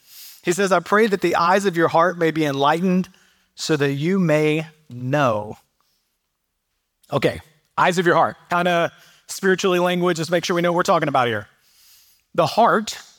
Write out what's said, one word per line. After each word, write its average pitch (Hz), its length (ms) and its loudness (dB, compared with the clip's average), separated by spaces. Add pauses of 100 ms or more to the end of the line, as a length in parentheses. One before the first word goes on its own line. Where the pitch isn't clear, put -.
(420)
He 180 100 -2
says, 185 220 0
"I 180 80 2
pray 208 260 2
that 196 140 -2
the 180 140 0
eyes 180 300 2
of 175 120 -2
your 165 100 2
heart 165 300 2
may 165 140 0
be 156 120 -2
enlightened 165 680 0 (460)
so - 220 -2
that 139 160 0
you 165 260 -2
may 156 480 0 (220)
know." 123 680 -2 (1500)
Okay, 123 280 -2 (380)
eyes 170 200 2
of 180 80 -2
your 170 100 4
heart. 135 200 2 (140)
Kinda 175 420 0 (360)
spiritually 185 520 0
language, 180 380 0
just 160 140 -6
make 170 120 0
sure 185 120 -2
we 175 60 0
know 175 100 0
what 170 60 -2
we're 180 60 0
talking 165 240 2
about 135 200 0
here. 107 200 -6 (840)
The 165 140 2
heart, 214 500 0 (220)